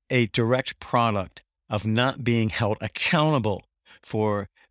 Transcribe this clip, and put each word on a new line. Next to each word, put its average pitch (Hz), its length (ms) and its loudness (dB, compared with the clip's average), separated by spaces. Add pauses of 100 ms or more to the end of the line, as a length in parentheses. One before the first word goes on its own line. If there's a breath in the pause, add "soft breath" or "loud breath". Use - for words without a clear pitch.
a 127 160 4
direct 123 540 0
product 110 640 -2 (260)
of 104 180 -4
not 120 360 0
being 113 260 2
held 107 320 -2
accountable 127 840 0 (380 loud breath)
for 104 440 -2 (240 soft breath)